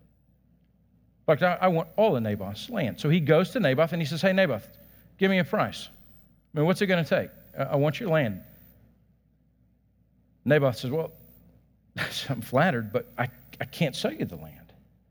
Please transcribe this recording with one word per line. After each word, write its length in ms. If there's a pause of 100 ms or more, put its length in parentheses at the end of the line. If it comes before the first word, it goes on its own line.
(1300)
In 100
fact, 60
I, 220
I 20
want 280
all 200
of 80
Naboth's 460
land." 300
So 100
he 100
goes 320
to 80
Naboth 340
and 80
he 60
says, 140
"Hey, 120
Naboth, 340 (500)
give 120
me 100
a 40
price. 460 (640)
I 40
mean, 80
what's 160
it 60
gonna 160
take? 260 (280)
I, 60
I 120
want 240
your 100
land." 320 (2000)
Naboth 340
says, 120
"Well, 220 (840)
<laughs> 340
I'm 120
flattered, 500
but 260
I, 100 (340)
I 40
can't 300
sell 160
you 140
the 120
land. 360 (380)